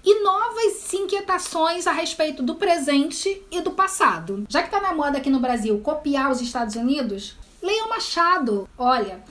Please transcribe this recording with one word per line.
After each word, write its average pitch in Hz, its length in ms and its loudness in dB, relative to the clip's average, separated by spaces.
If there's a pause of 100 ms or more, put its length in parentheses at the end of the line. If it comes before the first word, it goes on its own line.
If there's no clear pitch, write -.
e 415 220 4
novas 440 720 0
inquietações 359 920 -2
a 339 40 2
respeito 311 500 -2
do 254 140 -2
presente 311 960 0
e 349 80 -4
do - 120 -2
passado. 196 760 0
Já 339 160 0
que - 80 -10
tá 403 80 0
na 381 140 0
moda 285 240 0
aqui 269 120 -2
no 262 120 4
Brasil 220 400 0
copiar 277 500 0
os 247 80 0
Estados 233 380 -4
Unidos, 233 580 -2 (260)
leiam 440 280 -2
Machado. 339 880 0
Olha, 240 540 0